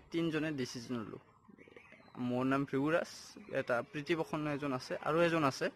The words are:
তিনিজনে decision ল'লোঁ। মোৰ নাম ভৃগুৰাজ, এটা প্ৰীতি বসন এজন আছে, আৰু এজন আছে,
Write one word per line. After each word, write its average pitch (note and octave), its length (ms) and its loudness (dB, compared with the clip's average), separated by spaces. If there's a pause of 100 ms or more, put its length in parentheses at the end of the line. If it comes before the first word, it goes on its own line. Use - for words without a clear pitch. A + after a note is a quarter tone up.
(100)
তিনিজনে D#3+ 420 0
decision B2 440 -4
ল'লোঁ। - 260 -8 (960)
মোৰ B2 260 0
নাম C3+ 200 4
ভৃগুৰাজ, C#3+ 460 2 (420)
এটা C3 300 0
প্ৰীতি D3 320 -4
বসন D#3 340 -2
এজন C#3+ 240 -2
আছে, B2+ 240 -4
আৰু D3+ 240 0
এজন E3 240 6
আছে, C#3 320 2